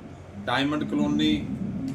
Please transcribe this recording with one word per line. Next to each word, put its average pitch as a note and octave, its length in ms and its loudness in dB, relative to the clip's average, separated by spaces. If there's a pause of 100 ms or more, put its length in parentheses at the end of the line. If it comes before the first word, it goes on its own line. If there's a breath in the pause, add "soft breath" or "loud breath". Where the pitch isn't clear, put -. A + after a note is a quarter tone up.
(380)
ਡਾਇਮੰਡ C#3+ 520 0
ਕਲੋਨੀ, D3 560 4 (480)